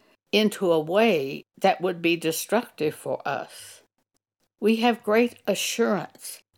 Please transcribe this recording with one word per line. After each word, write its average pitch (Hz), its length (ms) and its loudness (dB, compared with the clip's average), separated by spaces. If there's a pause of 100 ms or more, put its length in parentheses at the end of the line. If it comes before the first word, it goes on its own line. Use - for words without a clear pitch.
(320)
into 208 400 2
a 160 80 4
way 160 640 0 (140)
that 190 240 2
would 175 220 -4
be 170 120 2
destructive 160 800 -4
for - 340 -8
us. - 540 -10 (800)
We 226 180 2
have 233 240 0
great 233 460 0
assurance - 920 -4 (180)